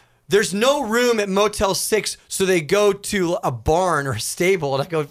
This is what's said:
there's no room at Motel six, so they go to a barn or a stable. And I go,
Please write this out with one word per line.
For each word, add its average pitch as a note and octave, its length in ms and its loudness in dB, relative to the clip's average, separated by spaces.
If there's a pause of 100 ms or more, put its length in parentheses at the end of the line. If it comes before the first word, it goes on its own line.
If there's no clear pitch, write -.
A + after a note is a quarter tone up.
(280)
there's F3+ 280 2
no C4+ 280 2
room A#3 360 2
at G3+ 100 -2
Motel G3+ 460 0
six, - 420 -2 (100)
so - 180 -2
they F#3 140 2
go G3 340 2
to F3+ 500 -2
a E3 80 0
barn D#3 560 0
or C3 60 -2
a G#2+ 60 -6
stable. E3+ 540 -2
And C3+ 100 -2
I - 60 -12
go, D#3 220 -2